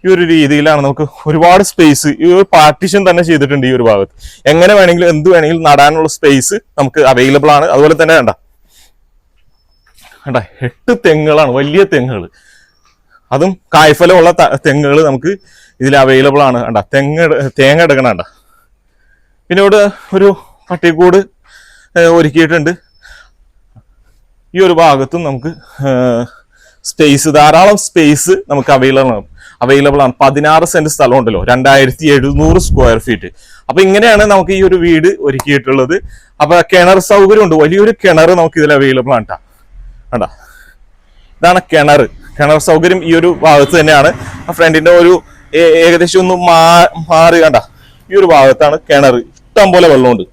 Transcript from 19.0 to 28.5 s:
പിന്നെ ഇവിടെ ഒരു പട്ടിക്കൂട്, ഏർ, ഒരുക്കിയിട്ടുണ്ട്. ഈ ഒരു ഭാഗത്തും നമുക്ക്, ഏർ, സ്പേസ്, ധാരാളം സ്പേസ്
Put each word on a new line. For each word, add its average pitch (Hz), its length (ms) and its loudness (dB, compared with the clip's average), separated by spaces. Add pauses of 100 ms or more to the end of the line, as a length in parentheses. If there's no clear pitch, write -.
പിന്നെ 180 180 -2
ഇവിടെ 202 160 2 (360)
ഒരു 196 120 2 (400)
പട്ടിക്കൂട്, 175 500 0 (800)
ഏർ, 170 100 2 (100)
ഒരുക്കിയിട്ടുണ്ട്. 160 520 -2 (1800)
ഈ 180 120 -2
ഒരു 175 160 2
ഭാഗത്തും 143 460 0
നമുക്ക്, 135 220 -8 (380)
ഏർ, 123 340 -2 (680)
സ്പേസ്, 147 380 0 (100)
ധാരാളം 165 380 4 (100)
സ്പേസ് 156 480 0 (160)